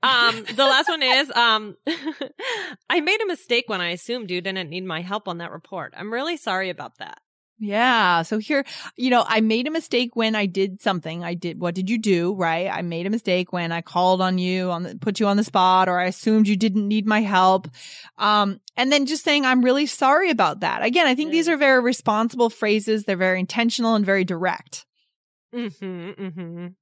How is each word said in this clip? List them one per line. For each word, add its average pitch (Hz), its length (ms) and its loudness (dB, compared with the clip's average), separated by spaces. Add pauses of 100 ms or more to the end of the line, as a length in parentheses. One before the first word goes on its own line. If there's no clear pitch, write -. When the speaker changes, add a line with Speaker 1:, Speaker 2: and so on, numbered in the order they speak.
Speaker 1:
Um, 240 420 2 (120)
the 269 80 4
last 269 240 4
one 320 140 -2
is, 262 300 2
um, 220 440 0 (100)
<laughs> 339 1040 -8
"I 311 100 2
made 381 200 0
a 440 60 -2
mistake 240 420 -2
when 196 120 -4
I 175 100 -2
assumed 214 400 -8
you 180 100 -4
didn't 185 300 -6
need 185 140 -8
my 170 180 -6
help 196 260 -8
on 175 100 -8
that 170 140 -10
report. 165 440 -12
I'm 208 160 -10
really 294 240 -4
sorry 190 340 -4
about 147 280 -12
that." - 200 -16 (400)
Speaker 2:
Yeah. 208 640 2
So 214 160 -4
here, 277 260 -2 (320)
you 254 140 0
know, 240 160 4
"I 220 140 2
made 220 260 2
a 311 40 -4
mistake 254 440 -2
when 220 200 0
I 208 120 0
did 190 360 -2
something. 170 400 -4
I 170 120 -6
did, 170 260 -8
what 170 140 -4
did 190 160 -4
you 233 80 0
do?" 190 360 2
Right? 175 380 -2
"I - 100 -6
made 170 240 -6
a 202 40 -2
mistake 185 420 -2
when 170 200 -4
I 170 100 -4
called 185 400 2
on 185 160 0
you, 180 320 -2
on 175 140 -4
the, - 120 -12
put 208 240 -4
you 214 60 2
on 202 100 4
the 208 80 2
spot, 185 440 4
or 180 100 2
I 180 80 0
assumed 214 420 2
you 208 80 2
didn't 202 320 0
need 214 180 0
my 214 140 2
help." 190 480 4 (500)
Um, 202 420 2 (160)
and 247 140 0
then 285 160 4
just 294 180 -4
saying, 294 200 2
"I'm 254 180 4
really 269 240 4
sorry 302 440 2
about 196 300 2
that." 143 220 -2
Again, 294 240 2
I 254 80 4
think 311 160 -2
these 320 180 2
Speaker 1:
Mm. 339 40 2
Speaker 2:
are 311 60 2
very 269 240 6
responsible 233 680 0
phrases. 214 540 0
They're 196 120 0
very 185 240 2
intentional 226 540 0
and 208 120 2
very 190 180 2
direct. 180 640 -6 (680)
Speaker 1:
Mm-hmm, 196 680 -10
mm-hmm. 175 440 -10 (160)